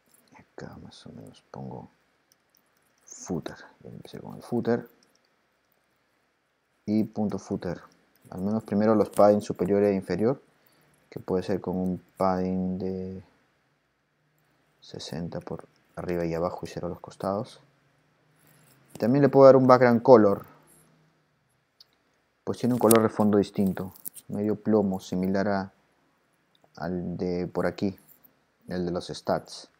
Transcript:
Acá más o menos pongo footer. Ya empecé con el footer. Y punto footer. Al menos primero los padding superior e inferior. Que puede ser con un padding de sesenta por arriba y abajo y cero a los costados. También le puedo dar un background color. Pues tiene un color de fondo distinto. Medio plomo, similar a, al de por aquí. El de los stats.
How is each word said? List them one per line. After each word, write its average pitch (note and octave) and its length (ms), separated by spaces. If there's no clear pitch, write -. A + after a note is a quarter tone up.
Acá - 440
más - 240
o - 60
menos - 380
pongo - 400
footer. - 520
Ya - 80
empecé - 300
con - 160
el - 60
footer. A#2 460
Y G#2+ 180
punto G2 340
footer. F#2 440
Al F2+ 100
menos G#2 220
primero G#2+ 320
los G#2 160
padding G#2 320
superior G2 400
e G2+ 120
inferior. F#2+ 460
Que - 100
puede F#2 240
ser F#2 160
con F2+ 160
un F#2 260
padding F#2 600
de F#2 460
sesenta - 580
por - 260
arriba F2 320
y E2 80
abajo F2 300
y - 20
cero F2 220
a - 20
los F2 80
costados. - 600
También C3 240
le C#3 60
puedo C3+ 180
dar C3+ 80
un C3 140
background B2 340
color. G#2+ 420
Pues - 160
tiene B2 160
un A#2 60
color A2 200
de A2 100
fondo G#2 280
distinto. F#2+ 560
Medio G#2 300
plomo, G#2 420
similar F#2+ 480
a, F#2+ 260
al F2+ 420
de F2+ 300
por F2 200
aquí. F#2+ 300
El F2+ 180
de F2 60
los F2 160
stats. - 640